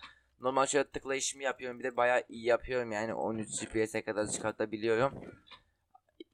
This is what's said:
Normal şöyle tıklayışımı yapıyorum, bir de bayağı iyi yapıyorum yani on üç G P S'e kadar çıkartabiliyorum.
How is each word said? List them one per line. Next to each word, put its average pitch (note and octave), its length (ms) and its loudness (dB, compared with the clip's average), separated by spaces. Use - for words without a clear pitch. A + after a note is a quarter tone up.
Normal C3+ 260 2
şöyle C#3 260 2
tıklayışımı C3+ 520 -4
yapıyorum, B2+ 360 -4
bir A#2 40 -14
de B2 140 -4
bayağı B2 320 4
iyi A2+ 160 -8
yapıyorum A#2 460 2
yani A2 220 -2
on E2+ 240 -2
üç G#2+ 220 -6
G A2 100 -6
P A2 180 0
S'e A2 160 -4
kadar G#2+ 240 0
çıkartabiliyorum. A2 960 0